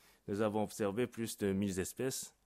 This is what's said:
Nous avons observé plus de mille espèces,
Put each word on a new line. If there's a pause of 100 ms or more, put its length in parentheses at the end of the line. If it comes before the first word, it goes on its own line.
(260)
Nous
avons
observé
plus
de
mille
espèces, (120)